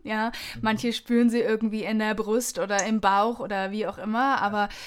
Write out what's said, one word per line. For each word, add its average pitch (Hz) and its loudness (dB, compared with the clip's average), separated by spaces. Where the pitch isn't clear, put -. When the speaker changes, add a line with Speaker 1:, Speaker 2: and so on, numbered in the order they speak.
Speaker 1:
ja. 214 -2
Speaker 2:
Mhm. - -12
Speaker 1:
Manche 220 0
spüren 240 4
sie 233 2
irgendwie 220 0
in 220 0
der 214 0
Brust 220 -2
oder 196 0
im 220 0
Bauch 208 4
oder 196 -4
wie 208 -4
auch 190 -8
immer. 233 0
Speaker 2:
Ja. - 2
Speaker 1:
Aber, 202 0